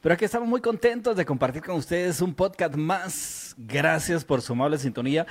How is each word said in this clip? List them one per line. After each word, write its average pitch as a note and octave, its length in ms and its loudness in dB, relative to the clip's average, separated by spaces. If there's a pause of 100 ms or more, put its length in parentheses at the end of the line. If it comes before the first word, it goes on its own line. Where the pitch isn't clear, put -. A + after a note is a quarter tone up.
pero E3 140 4
aquí F#3+ 100 0
estamos A#3 240 0
muy A#3+ 140 2
contentos A#3 560 2
de D#3+ 80 0
compartir C3 360 0
con F3+ 140 -4
ustedes E3+ 460 0
un F3+ 100 0
podcast F3+ 420 0
más. F3 840 -4
Gracias D3+ 680 0
por C3 160 2
su A#2+ 140 -4
amable D3 240 2
sintonía. C3+ 520 0